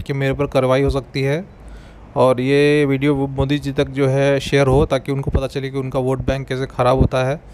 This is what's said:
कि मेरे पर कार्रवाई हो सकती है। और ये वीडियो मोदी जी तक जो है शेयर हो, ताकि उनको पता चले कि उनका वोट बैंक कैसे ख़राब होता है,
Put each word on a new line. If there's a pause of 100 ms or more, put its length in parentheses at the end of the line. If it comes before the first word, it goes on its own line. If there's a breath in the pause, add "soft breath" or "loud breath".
कि
मेरे
पर
कार्रवाई
हो
सकती
है। (720 loud breath)
और
ये
वीडियो
मोदी
जी
तक
जो
है
शेयर
हो,
ताकि
उनको
पता
चले
कि
उनका
वोट
बैंक
कैसे
ख़राब
होता
है, (140 loud breath)